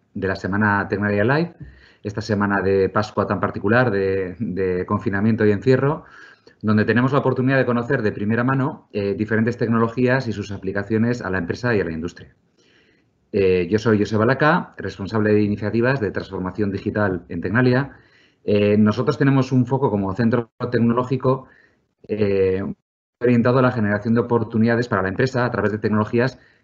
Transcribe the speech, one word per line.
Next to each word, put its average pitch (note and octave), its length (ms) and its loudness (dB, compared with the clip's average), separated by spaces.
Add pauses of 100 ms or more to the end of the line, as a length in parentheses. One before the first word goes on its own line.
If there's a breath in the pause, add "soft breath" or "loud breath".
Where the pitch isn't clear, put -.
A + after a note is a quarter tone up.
(160)
de F#2+ 120 -4
la F#2+ 80 -2
semana G2+ 540 0
Tecnalia G2+ 340 0
Live, D3+ 300 0 (480 loud breath)
esta G#2+ 200 -6
semana G2+ 420 0
de F#2+ 260 2
Pascua G#2 380 -2
tan G2 120 -2
particular, A2 520 2
de, F#2+ 480 -2
de F#2 480 -2
confinamiento G#2+ 580 0
y G#2 60 6
encierro, C3 540 0 (580 loud breath)
donde G#2+ 220 2
tenemos B2 280 2
la C#3+ 60 4
oportunidad C3 400 2
de A#2+ 80 2
conocer A#2+ 340 -2
de G#2 100 0
primera A2+ 320 -2
mano, C3+ 500 -2
eh, G2+ 220 -2
diferentes A2 420 0
tecnologías A#2+ 680 0
y G#2+ 60 -6
sus G2+ 180 -8
aplicaciones G#2 680 -2
a F#2+ 80 -6
la F#2+ 80 -2
empresa A2 380 -2
y F#2+ 60 2
a E2+ 40 0
la E2+ 60 -6
industria. D#2+ 440 -10 (960 soft breath)
Eh, F#2 380 2
yo A2 80 0
soy G#2+ 220 2
Joseba G#2 260 2
Laca, D3+ 500 2
responsable G#2 560 -4
de G#2+ 120 4
iniciativas G#2+ 580 0
de F#2+ 80 -2
transformación F#2+ 640 -6
digital G2 580 -4
en F2 120 -8
Tecnalia. B2 500 2 (520 loud breath)
Eh, G#2 320 2
nosotros G#2+ 440 2
tenemos C3+ 320 2
un B2+ 160 2
foco C3 240 0
como G2 240 -2
centro A#2 340 0 (220)
tecnológico, B2 760 0 (640 loud breath)
eh, G2 560 0 (580)
orientado B2 380 4
a - 20 4
la B2+ 100 2
generación G#2+ 440 0
de A#2+ 60 2
oportunidades A#2 680 0
para F#2+ 160 0
la F#2+ 60 -2
empresa B2 360 -2
a A#2+ 60 -4
través G#2 200 -2
de G#2+ 60 -4
tecnologías G#2+ 640 0 (240 soft breath)